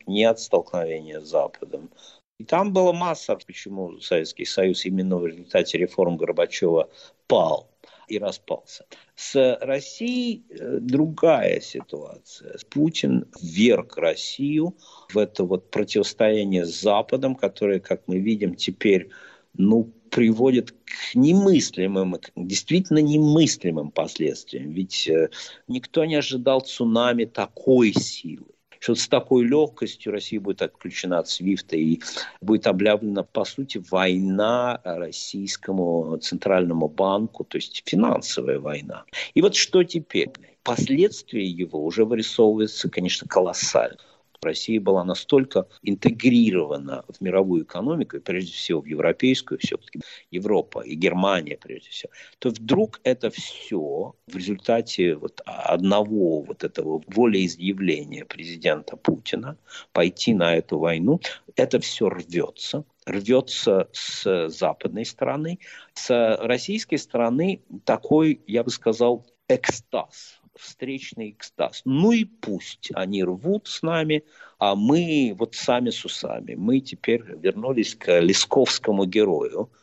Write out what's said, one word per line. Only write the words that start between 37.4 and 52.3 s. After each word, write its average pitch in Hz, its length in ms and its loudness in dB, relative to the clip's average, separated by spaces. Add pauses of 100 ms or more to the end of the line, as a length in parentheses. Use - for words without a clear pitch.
то - 140 -8
есть - 280 -10
финансовая - 720 0
война. 73 460 -10 (300)
И 160 80 6
вот 190 120 4
что - 300 4
теперь? - 460 -4 (340)
Последствия 123 800 0
его 82 400 -4
уже 98 200 2
вырисовываются, 110 840 2
конечно, - 400 -4
колоссально. 87 680 0 (440)
Россия 107 380 -2
была 95 240 2
настолько 98 640 2 (140)
интегрирована 95 1300 2
в - 120 -20
мировую 92 440 2
экономику, 131 520 -4
и - 40 -12
прежде 92 320 -6
всего - 280 -4
в 71 60 -10
европейскую, 82 720 0
все-таки - 420 -8 (300)
Европа 95 500 -2
и 62 140 -10
Германия 87 680 0
прежде - 300 -16
всего, - 220 -14 (260)